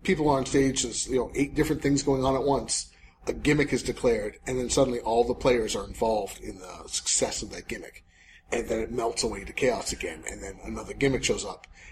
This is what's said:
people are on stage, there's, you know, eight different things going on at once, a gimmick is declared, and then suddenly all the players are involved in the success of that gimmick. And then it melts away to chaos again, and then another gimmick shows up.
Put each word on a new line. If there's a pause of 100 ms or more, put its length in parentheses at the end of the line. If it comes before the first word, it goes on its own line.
people
are
on
stage,
there's,
you
know,
eight
different
things
going
on
at
once, (340)
a
gimmick
is
declared, (100)
and
then
suddenly
all
the
players
are
involved
in
the
success
of
that
gimmick. (480)
And
then
it
melts
away
to
chaos
again,
and
then
another
gimmick
shows
up. (240)